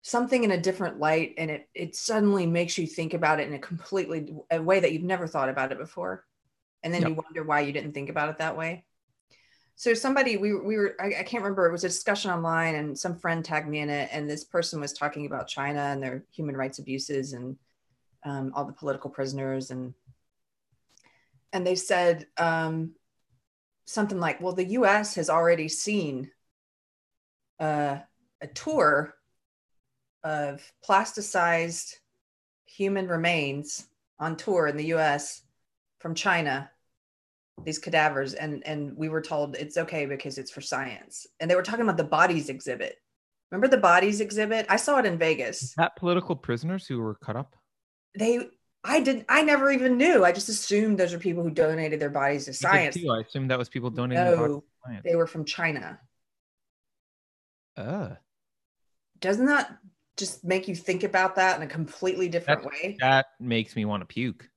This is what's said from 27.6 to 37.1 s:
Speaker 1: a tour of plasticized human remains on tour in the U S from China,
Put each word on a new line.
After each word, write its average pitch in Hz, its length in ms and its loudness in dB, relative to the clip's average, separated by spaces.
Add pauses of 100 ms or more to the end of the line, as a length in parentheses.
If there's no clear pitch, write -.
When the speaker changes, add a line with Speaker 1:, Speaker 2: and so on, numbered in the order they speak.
Speaker 1:
a 147 60 -14
tour 165 680 2 (1080)
of 147 400 -4 (240)
plasticized 170 1080 0 (720)
human 196 440 -2
remains 160 800 -2 (320)
on 156 180 -4
tour 170 300 2
in 147 100 -2
the 151 80 -4
U 160 140 0
S 147 420 0 (580)
from 165 160 -8
China, 151 560 0 (920)